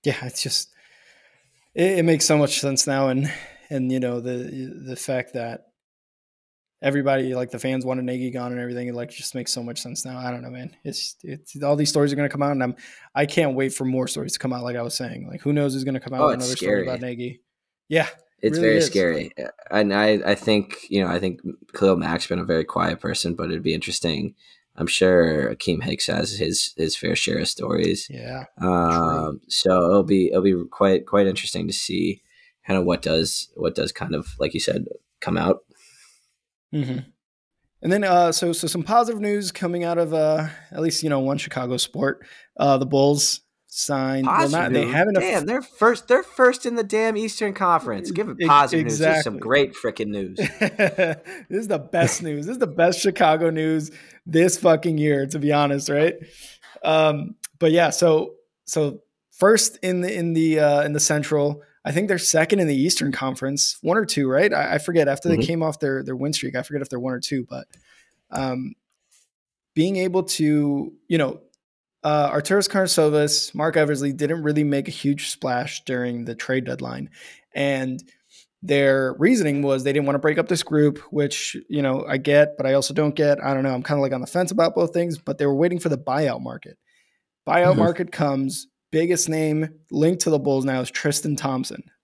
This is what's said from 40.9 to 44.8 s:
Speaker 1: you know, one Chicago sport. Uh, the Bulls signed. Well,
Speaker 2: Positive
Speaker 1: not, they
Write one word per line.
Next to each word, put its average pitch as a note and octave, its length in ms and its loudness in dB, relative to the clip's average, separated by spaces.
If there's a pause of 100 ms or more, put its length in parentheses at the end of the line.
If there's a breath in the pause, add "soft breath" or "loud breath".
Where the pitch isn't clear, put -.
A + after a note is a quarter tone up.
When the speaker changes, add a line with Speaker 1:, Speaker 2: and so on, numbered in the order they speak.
Speaker 1:
you D#3+ 60 -2
know, C#3 120 2
one C3+ 180 0
Chicago B2 400 -4
sport. - 480 -2 (300 loud breath)
Uh, C#3 200 4
the C3 100 0
Bulls C#3+ 540 4 (280)
signed. C3+ 580 -2
Well, C#3+ 100 2
Speaker 2:
Positive D#3 260 2
Speaker 1:
not, - 100 0
they - 120 2